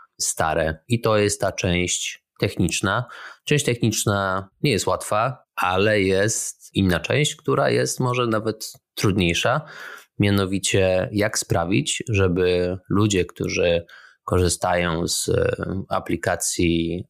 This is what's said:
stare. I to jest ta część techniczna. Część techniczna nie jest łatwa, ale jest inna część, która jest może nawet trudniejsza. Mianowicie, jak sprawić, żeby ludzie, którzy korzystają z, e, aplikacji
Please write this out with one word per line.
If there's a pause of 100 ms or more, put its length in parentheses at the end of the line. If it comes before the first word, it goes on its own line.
(200)
stare. (100)
I
to
jest
ta
część (140)
techniczna. (400)
Część
techniczna (140)
nie
jest
łatwa, (120)
ale
jest
inna
część,
która
jest
może
nawet (220)
trudniejsza. (580)
Mianowicie,
jak
sprawić,
żeby (100)
ludzie,
którzy (380)
korzystają
z,
e, (320)
aplikacji